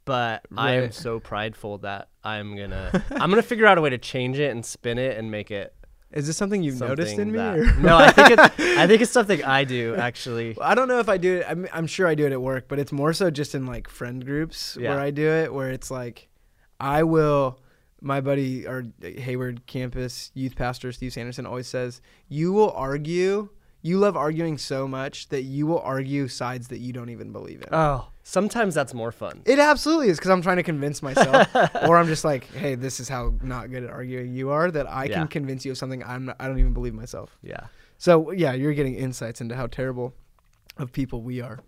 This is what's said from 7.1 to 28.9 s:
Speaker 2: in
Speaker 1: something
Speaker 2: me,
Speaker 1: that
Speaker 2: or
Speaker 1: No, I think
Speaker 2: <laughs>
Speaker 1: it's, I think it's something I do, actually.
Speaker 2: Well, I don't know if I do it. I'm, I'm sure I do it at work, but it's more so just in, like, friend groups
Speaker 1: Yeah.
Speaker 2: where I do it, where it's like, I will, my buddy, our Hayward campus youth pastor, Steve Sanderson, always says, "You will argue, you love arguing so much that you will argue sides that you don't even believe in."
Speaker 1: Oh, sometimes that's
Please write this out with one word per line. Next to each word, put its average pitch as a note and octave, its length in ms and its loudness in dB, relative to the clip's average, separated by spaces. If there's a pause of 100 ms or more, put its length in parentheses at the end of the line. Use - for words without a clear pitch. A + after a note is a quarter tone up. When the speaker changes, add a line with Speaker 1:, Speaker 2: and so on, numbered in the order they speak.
Speaker 2:
in G#3 140 -2
Speaker 1:
something - 0 -
Speaker 2:
me, A3 80 -2
Speaker 1:
that - 180 -2
Speaker 2:
or - 220 6
Speaker 1:
No, E3+ 180 8
I C4+ 140 12
think C#4+ 200 12
Speaker 2:
<laughs> D#4 60 8
Speaker 1:
it's, - 220 10 (180)
I E3 100 6
think A3 140 8
it's A#3+ 100 2
something G3 320 2
I C3+ 200 2
do, A#2+ 320 -2
actually. A#2 600 -4
Speaker 2:
Well, D3 120 -4
I G3+ 60 4
don't B3+ 120 2
know B3 120 2
if A3 100 0
I F#3+ 80 4
do F3+ 200 0
it. D#3+ 120 -4
I'm, F3 240 -6
I'm D#3+ 140 -4
sure F3+ 200 0
I D#3+ 60 2
do D3 120 2
it C#3 80 0
at B2+ 80 -4
work, C3 260 -4
but C#3 100 -6
it's C#3+ 140 -4
more D3 220 0
so F3 180 0
just C#3+ 240 -6
in, C3+ 100 -6
like, A#2+ 240 -10
friend B2+ 340 -10
groups D3 560 -6
Speaker 1:
Yeah. A#2+ 120 -2
Speaker 2:
where C#3 80 -2
I C#3+ 120 -2
do D3+ 160 0
it, D#3 260 0
where C3 180 -6
it's - 180 -10
like, B2 380 -12 (520)
I C#3+ 240 0
will, D3 560 2 (420)
my C#3 200 -4
buddy, C3 460 -2
our B2+ 160 -8 (180)
Hayward B2 640 -8
campus B2+ 680 -8
youth C3 200 -6
pastor, B2 360 -6
Steve B2+ 220 -10
Sanderson, B2 340 -10
always B2 200 -10
says, B2 340 -6 (280)
"You E3 240 0
will G#3 200 4
argue, F3 760 -2 (320)
you F3 160 0
love G3 180 4
arguing D#3 440 -2
so C3+ 280 -6
much C3+ 420 -10
that C#3 140 -4
you C#3 220 -4
will D#3+ 140 2
argue C3+ 480 -4
sides B2 400 -8
that B2 120 -12
you B2 140 -10
don't A#2+ 160 -12
even G#2+ 220 -14
believe G2+ 300 -14
in." - 100 -16
Speaker 1:
Oh, D3 380 0 (120)
sometimes G3+ 540 -2
that's C3+ 180 -2